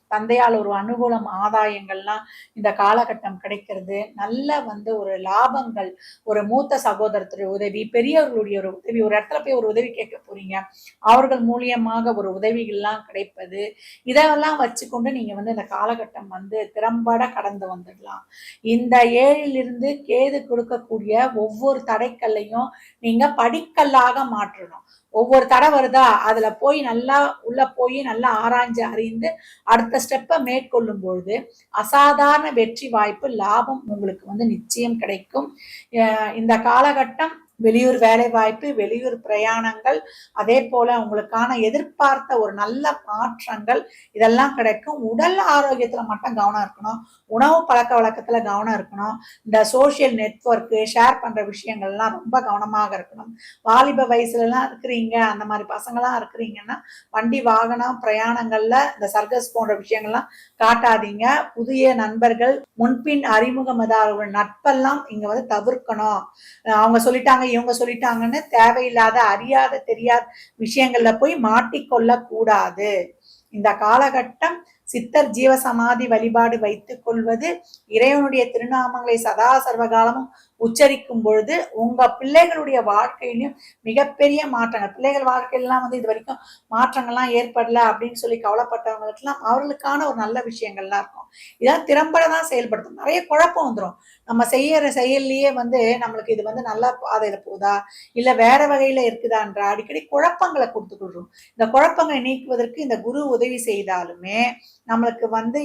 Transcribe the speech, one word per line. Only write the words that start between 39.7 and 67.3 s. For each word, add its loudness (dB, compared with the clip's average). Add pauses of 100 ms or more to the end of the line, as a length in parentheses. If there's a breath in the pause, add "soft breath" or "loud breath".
அதே 0 (120)
போல 2
உங்களுக்கான -2
எதிர்பார்த்த 0
ஒரு -2
நல்ல -6 (220)
மாற்றங்கள், -4 (300 soft breath)
இதெல்லாம் 2
கிடைக்கும். -2
உடல் 0 (100)
ஆரோக்கியத்துல 0
மட்டும் -6
கவனம் 0
இருக்கணும். -8 (300 soft breath)
உணவு 6
பழக்க 2
வழக்கத்துல 0
கவனம் -4
இருக்கணும். -8 (300 loud breath)
இந்த 2
சோஷியல் 2
நெட்வொர்க், -2 (140)
ஷேர் 4
பண்ற -6
விஷயங்கள்லாம் -6
ரொம்ப -4
கவனமாக -2
இருக்கணும். -16 (320 loud breath)
வாலிப 4
வயசுல 2
எல்லாம் 0
இருக்கிறீங்க, -4 (120)
அந்த -4
மாதிரி -6
பசங்களாம் -4
இருக்கிறீங்கன்னா, -10 (320 loud breath)
வண்டி -2
வாகனம் 0
பிரயாணங்கள்ல 0 (180)
இந்த -6
சர்க்கஸ் -2
போன்ற -2
விஷயங்கள்லாம் -6 (320 soft breath)
காட்டாதீங்க. 2 (260)
புதிய 2
நண்பர்கள், 2 (160)
முன்பின் 0
அறிமுகம் 0
இல்லாத 2
ஒரு -6
நட்பெல்லாம் 0
இங்க -10
வந்து -4
தவிர்க்கணும். -4 (440 soft breath)
அஹ் 4
அவங்க 6
சொல்லிட்டாங்க, 4